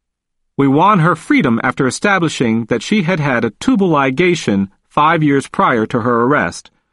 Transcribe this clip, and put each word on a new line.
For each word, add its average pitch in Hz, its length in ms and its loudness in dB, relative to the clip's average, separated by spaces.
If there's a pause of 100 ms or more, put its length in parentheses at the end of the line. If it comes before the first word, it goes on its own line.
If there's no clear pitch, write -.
(560)
We 139 100 0
won 175 320 2
her 165 160 2
freedom 143 480 0
after 131 240 -2
establishing 139 800 -2
that 117 180 -4
she 208 220 0
had 170 160 -2
had 127 240 -2
a 117 60 -2
tubal 196 400 0
ligation 135 800 0 (180)
five 156 340 0
years 139 240 2
prior 135 400 0
to 120 140 -2
her 117 220 0
arrest, 120 480 -2 (220)